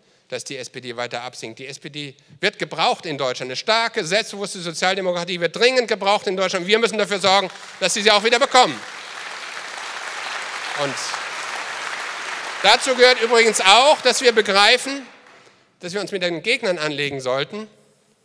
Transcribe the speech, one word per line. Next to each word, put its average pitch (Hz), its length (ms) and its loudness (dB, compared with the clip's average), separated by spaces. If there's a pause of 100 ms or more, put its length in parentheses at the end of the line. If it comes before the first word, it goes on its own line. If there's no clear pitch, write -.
(300)
dass 123 160 -8
die 143 100 -12
S 127 140 -12
P 131 100 -14
D 123 160 -12
weiter 120 280 -8
absinkt. 123 360 -14
Die 131 80 -14
S 139 120 -14
P 156 100 -16
D 143 260 -12 (240)
wird 208 200 -2
gebraucht 170 460 -2
in 151 120 -6
Deutschland. 127 320 -4
Eine 127 80 -8
starke, 220 480 -2
selbstbewusste 196 560 -4
Sozialdemokratie 180 800 -2
wird 170 120 -2
dringend 240 360 2
gebraucht 202 380 0
in 185 100 -2
Deutschland. 185 280 -2
Wir 208 140 2
müssen 220 180 0
dafür 202 220 -2
sorgen, 190 300 2 (320)
dass 180 120 0
sie 214 80 -2
sie 214 100 6
auch 208 120 6
wieder 233 160 4
bekommen. 190 400 4 (2000)
Und 139 100 -4 (1700)
dazu 247 320 4
gehört 247 260 6
übrigens 226 420 4
auch, 240 400 8
dass 247 200 2
wir 247 100 6
begreifen, 226 760 4 (720)
dass 175 140 -10
wir 202 80 -4
uns 185 100 -8
mit 190 100 -4
den 170 220 -4
Gegnern 226 340 0
anlegen 143 420 -4
sollten 143 480 -4 (580)